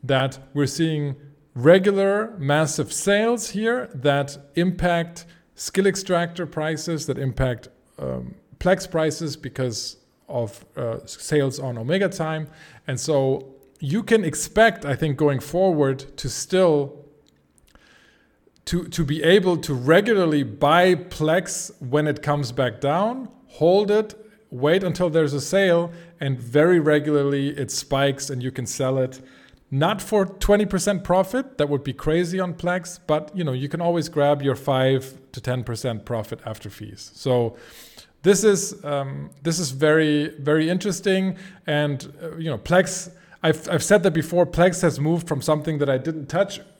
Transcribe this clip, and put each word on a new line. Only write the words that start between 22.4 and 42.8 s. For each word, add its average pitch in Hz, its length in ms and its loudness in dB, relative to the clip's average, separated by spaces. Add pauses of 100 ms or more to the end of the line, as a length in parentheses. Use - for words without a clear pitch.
back 127 300 -2
down, 208 480 -2 (180)
hold 196 440 2
it, 214 240 0 (340)
wait 147 340 2
until 175 260 0
there's 151 240 2
a 143 80 -2
sale, 170 500 2 (280)
and 135 200 -4
very 147 400 4
regularly 143 720 2
it 139 200 -6
spikes 139 600 -2
and 127 120 -6
you 127 100 -4
can 127 140 -8
sell 135 320 -2
it. 131 220 -4 (520)
Not 170 280 0
for 202 260 0
twenty 202 420 2
percent 196 360 -2
profit, 190 540 0
that 147 100 0
would 143 160 -2
be 139 80 -6
crazy 170 480 -2
on 180 140 -4
Plex, 175 540 -6
but, 151 280 -2
you 180 80 -4
know, 139 100 -2
you 131 140 -4
can 175 140 -6
always 170 260 0
grab 143 360 2
your 135 120 2
five 131 640 0 (120)
to - 100 -14
ten 127 220 -4
percent 113 420 -6
profit 113 400 -6
after 110 240 -12
fees. - 460 -18
So 120 420 0 (640)
this 190 220 4
is, 202 420 2
um, 139 460 -6 (100)
this 160 160 -2
is 160 140 -4
very, 151 640 2
very 156 320 2
interesting. 190 640 0 (300)
And, 147 560 -2
uh, 156 160 -12
you 160 140 -6
know, 113 80 -4
Plex, - 520 0 (300)